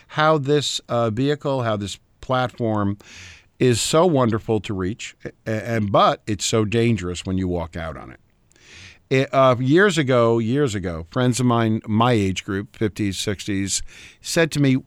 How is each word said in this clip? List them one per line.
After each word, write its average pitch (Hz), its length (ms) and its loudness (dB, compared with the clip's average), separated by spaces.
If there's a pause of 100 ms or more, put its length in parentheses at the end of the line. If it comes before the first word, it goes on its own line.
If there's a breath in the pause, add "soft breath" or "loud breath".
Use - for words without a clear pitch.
how 156 320 2
this, 139 500 0
uh, 117 220 0
vehicle, 135 540 -2
how 107 120 -2
this 101 220 -8 (220)
platform 110 760 -2 (640 loud breath)
is 123 220 2
so 170 260 2
wonderful 113 540 0
to 110 120 -8
reach, - 440 -6 (280)
a-, 110 60 -8
and, 110 400 -4
but 165 380 2
it's 104 160 -4
so 110 200 0
dangerous 101 640 -2
when 92 100 -2
you 92 120 0
walk 85 280 -6
out 80 200 -8
on - 160 -18
it. - 80 -20 (920 loud breath)
It, 135 240 2
uh, 131 240 6
years 160 400 2
ago, 120 400 4
years 117 380 0
ago, 85 340 -6
friends 123 300 0
of 123 60 2
mine, 113 380 2
my 113 280 2
age 98 320 0
group, 101 320 -8
fifties, 101 420 -4
sixties, 98 640 -4 (380 loud breath)
said 165 320 0
to 147 80 0
me, 131 160 4 (100)